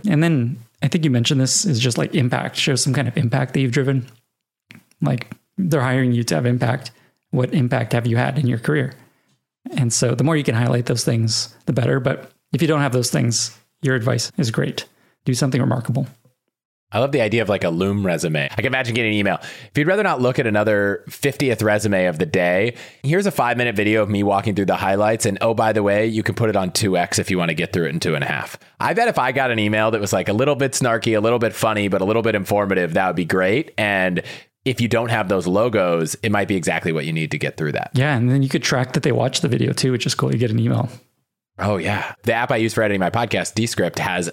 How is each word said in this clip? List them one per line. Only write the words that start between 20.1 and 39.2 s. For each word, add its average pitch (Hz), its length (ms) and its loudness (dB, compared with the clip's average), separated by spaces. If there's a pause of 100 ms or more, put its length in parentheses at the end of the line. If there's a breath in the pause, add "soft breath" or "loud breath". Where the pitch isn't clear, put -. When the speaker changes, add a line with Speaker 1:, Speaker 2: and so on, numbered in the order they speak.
Speaker 2:
look 123 180 2
at 127 80 0
another 104 600 2
fiftieth 131 520 -2
resume 104 440 2
of 85 140 0
the 90 80 -2
day, 92 480 0 (280 loud breath)
here's 170 220 2
a 196 60 0
five-minute 120 440 0
video 107 280 2
of 101 60 -2
me 101 140 0
walking 101 320 0
through 98 120 0
the 92 80 2
highlights. 104 500 0
And 101 160 -2
oh, 113 140 2
by 110 180 2
the 107 100 0
way, 101 220 2
you 110 180 -2
can 101 120 -2
put 113 140 0
it 101 60 0
on 95 160 0
two 95 240 0
X 87 240 0
if 92 120 -2
you 92 60 0
wanna 85 180 0
get 82 180 -4
through 85 140 0
it - 20 -6
in 80 100 -4
two 85 140 -2
and 71 100 -2
a - 40 -4
half." - 300 -6 (220 soft breath)
I 143 140 0
bet 226 140 2
if 165 120 0
I 131 140 0
got 131 180 0
an 110 80 0
email 107 320 2
that 110 80 0
was, 101 140 -2
like, 92 160 0
a 98 40 0
little 135 220 2
bit 135 180 0
snarky, 117 440 0
a - 20 0
little 117 200 2
bit 107 140 0
funny, 107 360 0
but 95 120 0
a 95 40 0
little 110 160 2
bit 107 140 2
informative, 95 580 0
that 95 140 2
would 90 80 -2
be 87 100 -2
great. 92 520 0
And 92 440 0 (420 loud breath)
if 127 160 -2
you 120 80 2
don't 117 220 0
have 110 180 -2
those 92 200 0
logos, 92 760 2
it 110 80 0
might 101 160 0
be 98 80 0
exactly 85 360 -2
what 78 140 -2
you 80 80 -4
need 78 180 -2
to 76 60 -4
get 71 200 -6
through 76 160 -2
that. - 200 -6
Speaker 1:
Yeah, 139 220 2
and 120 140 2
then 135 120 2
you 135 80 0
could - 140 -2
track 127 300 -2
that 135 100 -2
they 143 80 0
watched 120 300 0